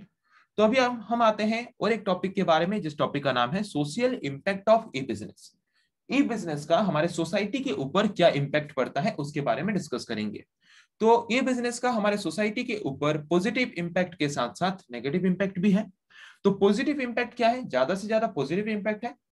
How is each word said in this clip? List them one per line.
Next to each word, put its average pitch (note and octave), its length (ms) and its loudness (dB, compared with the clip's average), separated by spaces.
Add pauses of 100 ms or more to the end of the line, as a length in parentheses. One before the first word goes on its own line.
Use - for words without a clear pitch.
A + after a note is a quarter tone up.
(560)
तो G#3 60 4
अभी A3 140 4
हम, B3 240 2
हम A#3 220 -2
आते G#3+ 220 4
हैं A3+ 360 -2
और G#3 120 2
एक A3 140 -2
टॉपिक F#3 280 0
के G3 80 0
बारे E3+ 240 4
में, G#3 140 -2
जिस D3+ 180 -8
टॉपिक C#3 260 0
का C#3 80 2
नाम B2 180 2
है F#3+ 120 -2
social G#3 500 -2
impact F#3+ 560 -6
of A3 140 6 (140)
e-business। A2 600 -10 (560)
ई-बिजनेस E3+ 540 0
का E3+ 120 4
हमारे E3+ 300 2
सोसाइटी G3 520 -2
के C4+ 100 -4
ऊपर D3+ 360 0
क्या E3+ 220 4
इम्पैक्ट C#3+ 440 -2
पड़ता B2+ 280 -2
है, G#3 120 0
उसके D3 280 -6
बारे C3+ 220 0
में G#3+ 120 -2
डिस्कस B2 300 -4
करेंगे। G#2+ 400 -6 (560)
तो A#3 320 4
ई-बिजनेस A#3+ 460 0
का B3 120 -2
हमारे G#3 260 0
सोसाइटी G#3+ 480 -2
के A#3+ 120 -6
ऊपर D3+ 420 -2
पॉजिटिव G3 580 0
इम्पैक्ट F3 380 -2
के D3 140 0
साथ C#3 260 -2
साथ F#3+ 380 -4
नेगेटिव C#3+ 340 -2
इम्पैक्ट F#3+ 320 0
भी F3 120 4
है। G#3 200 2 (540)
तो G3+ 60 6
पॉजिटिव A#3 500 2
इम्पैक्ट A#3+ 340 -4
क्या A3+ 140 2
है? B3+ 200 0
ज्यादा - 260 2
से F#3+ 120 -6
ज्यादा A3 200 0
पॉजिटिव E3 420 -2
इम्पैक्ट G#3+ 360 -4
है, A#3+ 100 -8 (180)